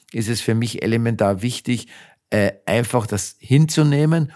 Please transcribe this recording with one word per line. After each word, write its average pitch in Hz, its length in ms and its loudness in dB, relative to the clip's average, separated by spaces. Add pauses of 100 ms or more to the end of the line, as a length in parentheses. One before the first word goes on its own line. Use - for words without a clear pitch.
(120)
ist 110 180 -4
es 113 100 -4
für 113 140 0
mich 113 280 -2
elementar 107 600 0
wichtig, 120 460 -4 (420)
äh, 101 220 2 (140)
einfach 113 400 0
das - 320 -6
hinzunehmen 151 960 2